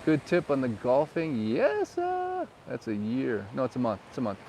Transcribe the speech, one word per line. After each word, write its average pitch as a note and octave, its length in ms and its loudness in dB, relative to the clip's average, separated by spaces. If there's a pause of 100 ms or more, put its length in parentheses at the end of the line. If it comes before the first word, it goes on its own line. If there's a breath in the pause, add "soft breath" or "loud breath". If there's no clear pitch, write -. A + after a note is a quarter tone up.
Good D#3 200 4
tip - 260 2
on C3+ 100 2
the C3 80 0
golfing. C#3+ 680 2
Yes, G#3 600 2
sir. F4+ 520 -2 (200)
That's B2+ 200 -8
a A2 80 -2
year. A2 580 -2
No, C3+ 120 0
it's B2+ 120 -4
a - 20 -4
month. A2+ 300 0
It's - 80 -12
a C#3+ 40 -4
month. G#2 280 -2